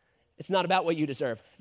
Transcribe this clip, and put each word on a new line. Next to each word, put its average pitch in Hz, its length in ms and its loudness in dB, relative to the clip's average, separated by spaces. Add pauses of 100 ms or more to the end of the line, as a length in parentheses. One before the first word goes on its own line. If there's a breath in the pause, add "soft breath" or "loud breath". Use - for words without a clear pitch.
(380)
It's 165 140 -8
not 185 120 2
about 180 220 2
what 165 100 2
you 151 120 0
deserve. 127 340 -4 (200 soft breath)